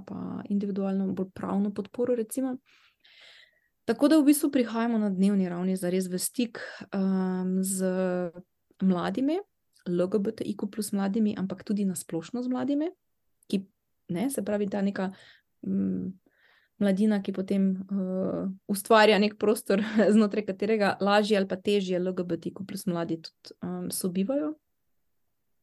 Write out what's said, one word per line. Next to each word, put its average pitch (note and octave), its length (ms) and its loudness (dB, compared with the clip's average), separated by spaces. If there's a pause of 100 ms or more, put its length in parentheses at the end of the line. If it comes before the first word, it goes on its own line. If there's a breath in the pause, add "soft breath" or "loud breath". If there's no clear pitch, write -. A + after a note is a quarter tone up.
pa F#3 420 -8
individualno, G3 640 -2
bolj F#3+ 200 -4
pravno G3 400 -2
podporo, A#3+ 420 -2
recimo. B3+ 420 -4 (1300 loud breath)
Tako A#3 180 2
da D#4+ 120 8
v D4 40 6
bistvu C#4+ 300 4
prihajamo A3+ 480 0
na G#3 80 2
dnevni F#3+ 400 2
ravni F3+ 260 -2
zares F#3 300 0
v F3+ 140 -4
stik, - 400 -4 (340)
ehm, F#3 720 0
z F#3+ 220 -2 (1000)
mladimi, G3 540 2 (480)
L F3+ 200 0
G G#3+ 120 0
B G#3 120 0
T - 140 -8
I G#3 80 -4
Q G3+ 160 -6
plus - 240 -6
mladimi, G3+ 440 0
ampak F#3+ 260 -6
tudi G3+ 220 -2
na F#3 100 -2
splošno E3+ 480 -6
z B3+ 60 -4
mladimi, C#4+ 420 0 (580)
ki, F#3+ 160 0 (440)
ne, F3 200 0
se C4+ 160 -4
pravi, G#3 240 -2
ta G3+ 120 -2
neka, G3 280 -2 (560 loud breath)
mm, F#3+ 400 -2 (720 soft breath)
mladina, G3+ 420 2
ki G3 120 -6
potem, F#3+ 560 0
eh, F#3 560 -2 (220)
ustvarja G#3+ 520 6
nek G#3 220 0
prostor, G#3+ 400 2
<laughs> G#3+ 320 4
znotraj G#3+ 320 4
katerega G3+ 560 0
lažje G#3 360 4
ali F#3+ 100 2
pa F#3+ 80 -2
težje F#3+ 420 0
L F#3 160 -2
G F#3 100 -2
B F3 140 -2
T E3+ 160 -6
Q F#3+ 140 -12
plus - 180 -8
mladi E3+ 320 -2
tudi, - 460 -18
ehm, F3+ 260 -6
sobivajo. A3+ 640 -2 (1080)